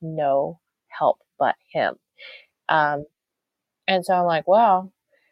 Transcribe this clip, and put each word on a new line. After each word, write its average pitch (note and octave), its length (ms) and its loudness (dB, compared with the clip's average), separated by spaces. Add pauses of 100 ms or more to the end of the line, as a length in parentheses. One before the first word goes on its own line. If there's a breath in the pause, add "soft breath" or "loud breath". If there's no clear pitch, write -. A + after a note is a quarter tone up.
no D#3 600 -4 (280)
help - 300 -2 (200)
but - 180 -2 (160)
him. A2+ 240 -4 (720 loud breath)
Um, D3 380 0 (840)
and F#3 160 0
so F#3+ 100 0
I'm F3 120 0
like, D#3+ 220 -2
"Well, G3+ 440 2 (400)